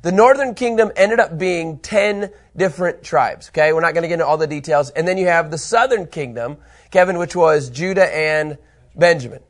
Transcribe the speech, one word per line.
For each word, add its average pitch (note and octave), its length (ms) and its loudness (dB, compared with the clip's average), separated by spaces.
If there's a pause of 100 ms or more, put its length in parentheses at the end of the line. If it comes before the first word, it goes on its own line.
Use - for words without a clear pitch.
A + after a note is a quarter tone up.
The F3 120 -2
northern B3+ 420 4
kingdom A3+ 400 0
ended G#3+ 240 2
up E3 180 0
being E3 420 -4
ten G3+ 520 -2 (240)
different F3+ 480 -2
tribes, - 460 -2
okay? D#3 240 2
We're D#3+ 80 0
not E3 140 0
gonna E3+ 120 0
get F3 60 -4
into E3 120 -2
all D3+ 120 2
the D#3 100 -2
details. D3 440 -2
And D#3+ 140 -4
then F#3 120 -2
you F#3+ 100 0
have E3 240 0
the E3 60 -8
southern A3+ 500 0
kingdom, B2 480 -10 (340)
Kevin, F#3 280 2
which F3 180 -6
was D3+ 340 2
Judah F3+ 460 0
and D#3 420 -2 (380)
Benjamin C#3+ 540 2